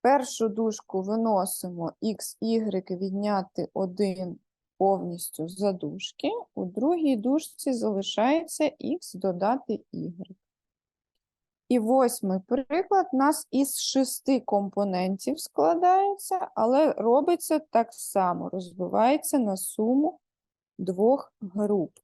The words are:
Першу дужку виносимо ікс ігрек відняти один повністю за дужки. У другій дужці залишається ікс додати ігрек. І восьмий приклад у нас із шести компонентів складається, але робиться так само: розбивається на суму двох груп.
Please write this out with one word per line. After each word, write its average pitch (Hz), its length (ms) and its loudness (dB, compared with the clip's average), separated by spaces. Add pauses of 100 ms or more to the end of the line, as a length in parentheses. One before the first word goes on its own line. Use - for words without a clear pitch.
Першу 247 480 2
дужку 214 540 -4
виносимо 190 960 -2
ікс - 400 -6
ігрек 220 500 -2
відняти 190 840 -4
один 185 640 -4 (400)
повністю 175 720 -2
за 190 240 -2
дужки. 185 560 -6 (260)
У 196 100 -6
другій 269 520 0
дужці 269 560 -2
залишається 240 1040 0
ікс - 360 -6
додати 196 680 -2 (120)
ігрек. 175 440 -10 (1300)
І 247 100 4
восьмий 233 680 2
приклад 359 680 0
у 262 40 0
нас 285 340 2
із 269 300 0
шести 269 600 0
компонентів 196 1000 -2
складається, 359 1120 2
але 254 380 4
робиться 294 680 2
так 233 360 0
само: 175 540 -2
розбивається 190 880 0
на 208 180 0
суму 262 640 0 (600)
двох 202 600 2
груп. 202 520 -2 (120)